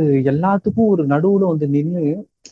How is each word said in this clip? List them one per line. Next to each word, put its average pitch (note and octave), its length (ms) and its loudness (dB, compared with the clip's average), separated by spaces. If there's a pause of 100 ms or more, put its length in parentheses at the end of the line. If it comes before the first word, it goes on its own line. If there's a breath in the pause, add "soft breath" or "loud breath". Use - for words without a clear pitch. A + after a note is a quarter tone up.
(240)
எல்லாத்துக்கும் F#3+ 640 0
ஒரு F3+ 200 0
நடுவுல F#3 400 2
வந்து D#3 220 -2
நின்னு, D#3+ 580 -2 (240)